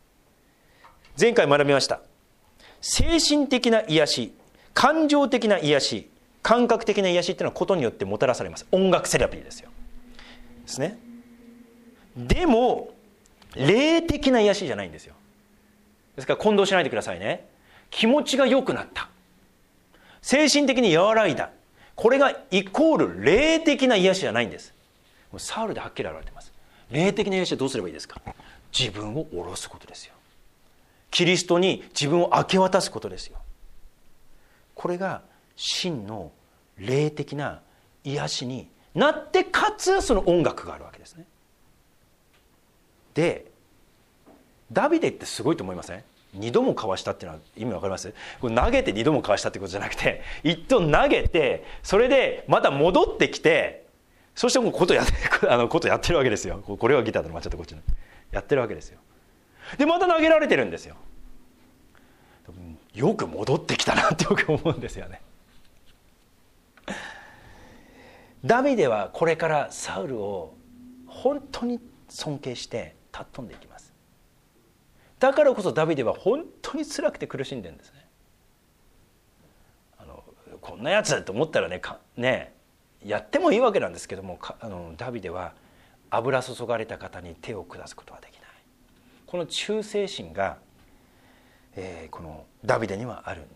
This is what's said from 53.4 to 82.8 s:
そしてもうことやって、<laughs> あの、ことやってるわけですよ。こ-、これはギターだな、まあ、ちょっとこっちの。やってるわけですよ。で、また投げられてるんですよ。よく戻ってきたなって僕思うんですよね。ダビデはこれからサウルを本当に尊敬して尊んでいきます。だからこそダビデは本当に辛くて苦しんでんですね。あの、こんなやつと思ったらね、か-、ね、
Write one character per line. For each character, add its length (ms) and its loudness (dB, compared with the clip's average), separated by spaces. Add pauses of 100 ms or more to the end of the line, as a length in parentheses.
そ 160 0
し 40 -2
て 40 4
も 120 2
う 20 -4
こ 160 2
と 80 4
や 80 4
っ 20 0
て、 80 4 (160)
<laughs> 180 0
あ 100 6
の、 100 4
こ 120 0
と 80 -2
や 100 4
っ 20 0
て 100 -2
る 80 4
わ 60 4
け 80 2
で 60 0
す 100 -6
よ。 180 -8
こ-、 100 -8
こ 120 0
れ 80 6
は 80 4
ギ 80 -4
タ 80 0
ー 20 -4
だ 60 -6
な、 60 -12
ま 60 -8
あ、 40 -14
ち 40 -10
ょ 20 -8
っ 20 -4
と 60 -8
こ 60 -10
っ 40 -16
ち 80 -16
の。 60 -18 (500)
や 100 -4
っ 40 -12
て 100 0
る 60 2
わ 60 -2
け 60 -8
で 80 -14
す 80 -18
よ。 80 -20 (800)
で、 80 4
ま 140 2
た 80 2
投 120 4
げ 80 4
ら 120 8
れ 80 0
て 100 4
る 80 2
ん 60 -8
で 80 -10
す 80 -18
よ。 80 -20 (2000)
よ 180 2
く 140 -6
戻 280 -2
っ 40 0
て 180 -6
き 60 -2
た 100 0
な 180 2
っ 40 0
て 100 -2
僕 260 0
思 200 0
う 40 0
ん 40 -12
で 100 -10
す 80 -14
よ 100 -14
ね。 140 -18 (3250)
ダ 200 4
ビ 120 4
デ 120 4
は 260 0
こ 120 0
れ 100 4
か 140 -2
ら 220 0
サ 280 -8
ウ 80 -6
ル 120 -6
を 360 -8 (500)
本 460 -4
当 160 -6
に 120 -4 (300)
尊 300 -8
敬 160 -10
し 100 -12
て 300 -10 (160)
尊 320 -14
ん 40 -14
で 60 -18
い 40 -20
き 100 -20
ま 100 -20
す。 160 -20 (1300)
だ 80 6
か 140 6
ら 100 4
こ 60 -6
そ 100 -2
ダ 140 0
ビ 100 0
デ 80 -2
は 80 0
本 320 -2 (180)
当 160 -10
に 60 -4
辛 260 -4
く 60 -12
て 120 -10
苦 180 -8
し 100 -12
ん 60 -10
で 80 -14
ん 80 -20
で 80 -20
す 80 -20
ね。 120 -20 (1900)
あ 60 -20
の、 180 -20 (380)
こ 160 -16
ん 80 -14
な 80 -2
や 100 2
つ 200 -2
と 100 -12
思 140 -2
っ 40 -10
た 120 0
ら 80 -4
ね、 100 -10
か-、 200 -14 (180)
ね、 340 -2 (540)